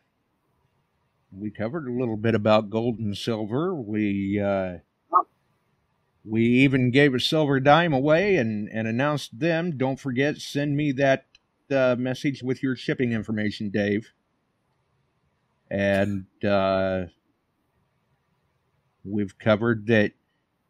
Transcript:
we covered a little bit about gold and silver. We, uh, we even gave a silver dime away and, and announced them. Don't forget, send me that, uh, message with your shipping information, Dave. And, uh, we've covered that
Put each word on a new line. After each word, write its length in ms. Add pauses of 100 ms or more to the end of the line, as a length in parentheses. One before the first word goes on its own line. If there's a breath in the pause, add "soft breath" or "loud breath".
(1400)
we 140
covered 380
a 40
little 240
bit 180
about 360
gold 280
and 180
silver. 580
We, 680
uh, 380 (1500)
we 200
even 460
gave 240
a 60
silver 400
dime 320
away 440
and, 360
and 160
announced 500
them. 380
Don't 240
forget, 380
send 380
me 160
that, 340 (440)
uh, 280
message 440
with 200
your 140
shipping 360
information, 580
Dave. 420 (1600)
And, 540 (180)
uh, 640 (2000)
we've 340
covered 500
that 240 (580)